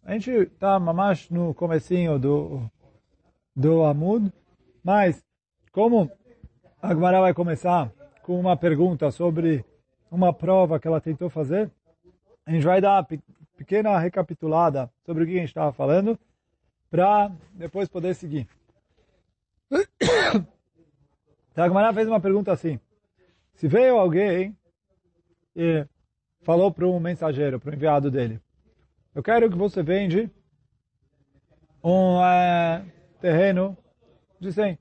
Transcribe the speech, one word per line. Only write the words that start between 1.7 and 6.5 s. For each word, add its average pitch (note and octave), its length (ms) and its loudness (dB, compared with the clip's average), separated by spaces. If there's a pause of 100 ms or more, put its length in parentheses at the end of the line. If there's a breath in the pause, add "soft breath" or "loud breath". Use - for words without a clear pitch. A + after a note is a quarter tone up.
do, C#3+ 440 -2 (920)
do D#3+ 280 2
Amud, F3+ 500 0 (500)
mas F#3+ 400 2 (480)
como G#3+ 380 2 (720)